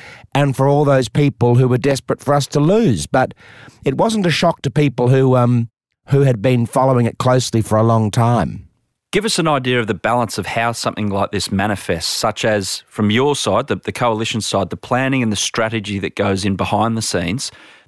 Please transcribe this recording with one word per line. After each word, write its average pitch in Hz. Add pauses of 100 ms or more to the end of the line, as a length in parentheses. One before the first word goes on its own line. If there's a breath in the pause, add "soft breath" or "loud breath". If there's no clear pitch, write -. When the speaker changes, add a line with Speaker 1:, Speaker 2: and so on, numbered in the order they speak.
(340 loud breath)
Speaker 1:
and 139
for 135
all 143
those 135
people 131
who 127
were 123
desperate 135
for 143
us 143
to 147
lose. 156
But - (520 loud breath)
it 135
wasn't 220
a 170
shock -
to -
people 131
who, 131
um, 120 (380)
who 139
had 120
been 123
following 131
it -
closely 127
for 107
a 110
long 113
time. 117 (460)
Speaker 2:
Give 208
us 220
an 165
idea 127
of 107
the 110
balance 110
of 95
how 117
something 107
like 98
this 101
manifests, 95
such -
as, 104
from 107
your 135
side, 110
the, 101
the 95
coalition 113
side, 98
the 85
planning 131
and 113
the 98
strategy 107
that 95
goes 98
in 98
behind 107
the 113
scenes 90 (380 loud breath)